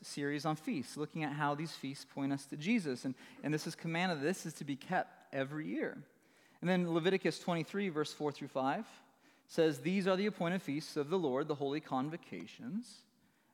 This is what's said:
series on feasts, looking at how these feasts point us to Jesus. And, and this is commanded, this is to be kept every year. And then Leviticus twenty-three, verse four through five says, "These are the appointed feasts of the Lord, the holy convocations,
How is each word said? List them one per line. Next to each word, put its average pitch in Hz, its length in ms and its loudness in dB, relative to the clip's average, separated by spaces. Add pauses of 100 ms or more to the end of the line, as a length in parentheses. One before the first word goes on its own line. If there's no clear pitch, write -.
series 143 440 -2
on 160 80 4
feasts, 151 420 -4
looking 151 280 -4
at 139 80 -2
how 147 240 2
these 156 160 -4
feasts - 320 -8
point 139 280 -2
us 139 140 -4
to 156 100 -8
Jesus. 156 480 0
And, 131 120 -2 (260)
and 147 100 0
this 151 140 0
is 160 80 -4
commanded, 170 460 0
this 170 260 0
is 156 80 -6
to - 100 -8
be 143 120 -2
kept - 580 -2
every 143 320 -2
year. 240 320 -2 (640)
And 165 80 0
then 180 240 4
Leviticus 170 460 4
twenty-three, 185 500 0
verse 151 240 0
four 147 200 -2
through 143 160 -8
five 143 380 0 (600)
says, 160 340 4
"These 180 260 2
are 190 100 6
the 202 100 2
appointed 185 360 0
feasts 147 340 -4
of 147 120 0
the 190 100 2
Lord, 151 300 2
the 151 80 0
holy 143 240 0
convocations, 151 1160 -6 (560)